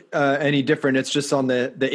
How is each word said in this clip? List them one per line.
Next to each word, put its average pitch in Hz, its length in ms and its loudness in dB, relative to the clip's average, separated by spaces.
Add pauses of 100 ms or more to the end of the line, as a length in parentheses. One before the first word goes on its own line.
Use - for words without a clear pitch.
(140)
uh, 143 260 2
any 147 220 2
different. 139 360 2
It's 131 120 -2
just 143 240 -2
on 135 140 0
the, 127 280 0
the 135 200 -2